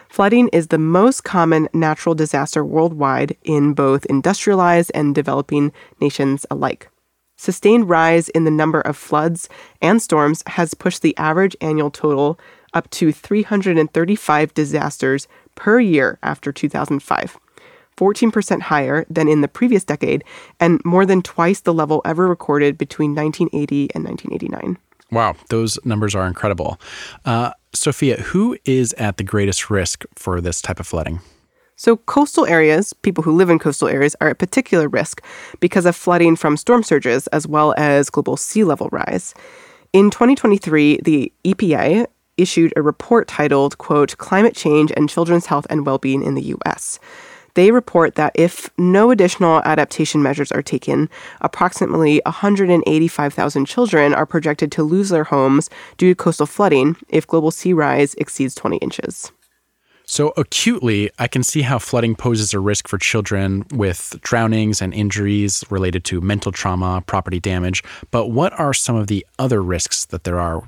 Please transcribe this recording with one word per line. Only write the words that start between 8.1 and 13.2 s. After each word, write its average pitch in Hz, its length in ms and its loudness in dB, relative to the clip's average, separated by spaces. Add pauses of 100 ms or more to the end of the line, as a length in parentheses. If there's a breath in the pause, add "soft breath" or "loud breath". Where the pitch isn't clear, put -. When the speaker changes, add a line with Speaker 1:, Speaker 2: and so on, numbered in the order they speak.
Speaker 1:
in 165 120 0
the 156 80 2
number 156 300 0
of - 160 -4
floods 160 520 -2 (320 loud breath)
and 208 220 2
storms 151 460 0
has - 260 -4
pushed - 280 -6
the 160 140 0
average 160 440 0
annual 156 320 -2
total 147 460 -2 (360 soft breath)
up 170 160 -4
to 156 220 0
three 208 320 -4